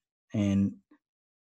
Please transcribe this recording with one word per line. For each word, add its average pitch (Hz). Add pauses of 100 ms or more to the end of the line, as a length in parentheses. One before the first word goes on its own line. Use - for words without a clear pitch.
(320)
and 98 (680)